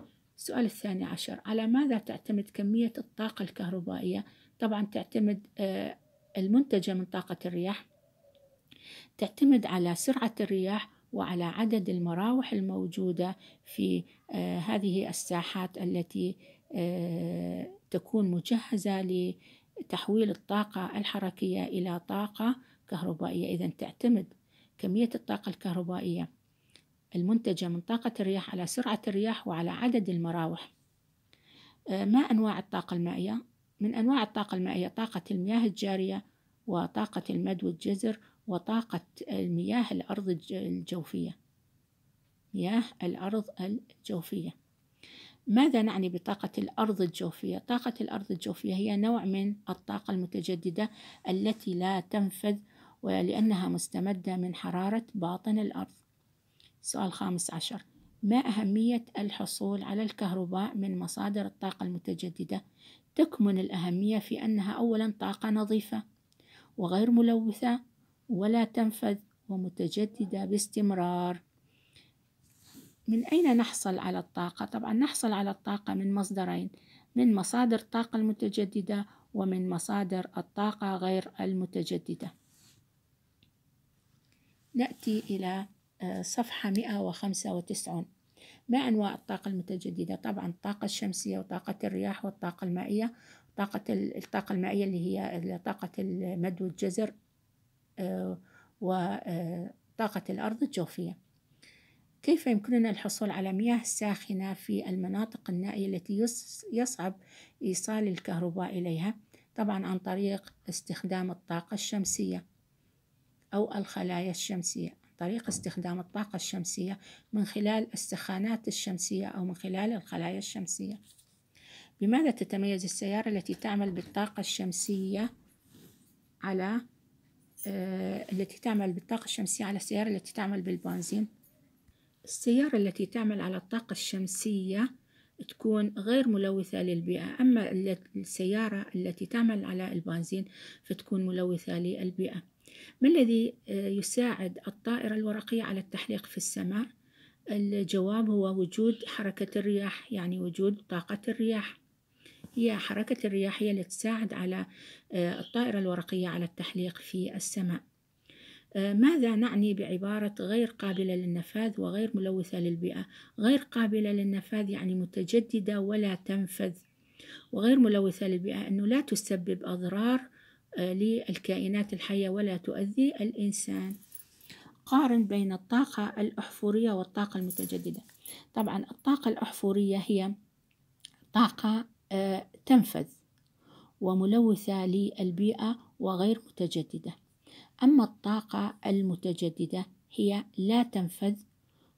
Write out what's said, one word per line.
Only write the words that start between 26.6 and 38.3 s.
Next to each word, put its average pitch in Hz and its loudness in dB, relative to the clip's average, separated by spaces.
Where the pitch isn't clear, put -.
المنتجة 185 2
من 170 -2
طاقة 226 -2
الرياح 190 -2
على 180 -4
سرعة 220 -2
الرياح 214 -2
وعلى 170 -2
عدد 220 2
المراوح. 170 -2
آه، 196 0
ما 214 6
أنواع 220 4
الطاقة 185 -4
المائية؟ 180 -2
من 214 0
أنواع 233 4
الطاقة 190 -2
المائية 185 0
طاقة 220 -6
المياه 208 2
الجارية، 190 -2
وطاقة 185 -2
المد 185 -2
والجزر، 196 -2